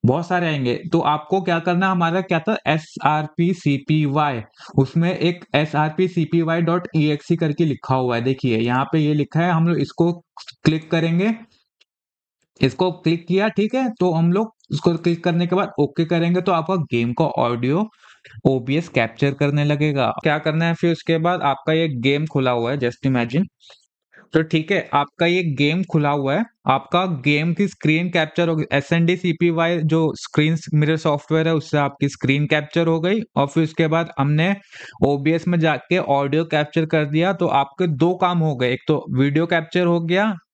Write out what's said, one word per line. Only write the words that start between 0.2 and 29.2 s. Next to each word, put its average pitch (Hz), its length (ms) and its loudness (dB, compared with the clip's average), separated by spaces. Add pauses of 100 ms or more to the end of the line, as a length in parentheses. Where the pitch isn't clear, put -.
सारे 175 200 0
आएंगे। 131 320 -2 (120)
तो 165 80 2
आपको 156 420 0
क्या 170 180 -2
करना 175 260 0
है, 190 60 0
हमारा 175 300 0
क्या 175 180 -2
था, 214 180 -2 (100)
एसआरपी 156 840 -2
सीपीवाई, 147 880 0 (360)
उसमें 170 400 0
एक 175 280 -2 (100)
एसआरपी 156 520 0
सीपीवाई 165 540 0
डॉट 170 340 0
ईएक्सई 151 400 0
करके 165 300 0
लिखा 131 300 -2
हुआ 127 200 0
है। 117 60 -2
देखिए 127 360 0
यहाँ 123 280 0
पे 160 140 0
ये 151 140 2
लिखा 151 260 0
है, 175 120 2
हम 165 160 2
लोग 170 100 0
इसको 165 360 0 (500)
क्लिक 160 280 0
करेंगे। 170 420 0 (1300)
इसको 170 300 2
क्लिक 170 360 -2
किया, 196 200 2
ठीक 214 280 0
है, 262 140 0 (100)
तो 180 140 2
हम 165 180 2
लोग 214 200 0 (200)
इसको 165 220 2
क्लिक 165 300 -2
करने 170 240 0
के 180 80 0
बाद 196 240 0
ओके 147 260 0
करेंगे 170 360 2
तो 185 100 0
आपका 165 240 0
गेम 120 380 0
का 160 120 2
ऑडियो 127 640 0 (560)
ओबीएस 135 440 0
कैप्चर 131 420 0
करने 143 340 0
लगेगा। 143 480 0 (100)
क्या 151 140 0
करना 156 280 -2
है 170 80 0
फिर 170 180 0
उसके 165 260 -2
बाद, 175 240 -2
आपका 143 320 -2
ये 160 140 2
गेम 139 380 0
खुला 131 260 0
हुआ 120 200 0
है, 147 60 -4
just 123 300 -4
imagine। 127 360 0 (880)
तो 160 100 4
ठीक 160 280 -2
है, 185 220 -2
आपका 143 320 0
ये 175 180 0
गेम 151 400 0
खुला 147 260 0
हुआ 139 260 0
है, 214 80 0 (240)
आपका 139 380 0
गेम 147 480 0
की 202 140 0
स्क्रीन 160 420 0
कैप्चर 170 400 0
हो 160 60 0
गई, 156 80 -2 (100)
एसएनडी 170 440 2
सीपीवाई 170 640 0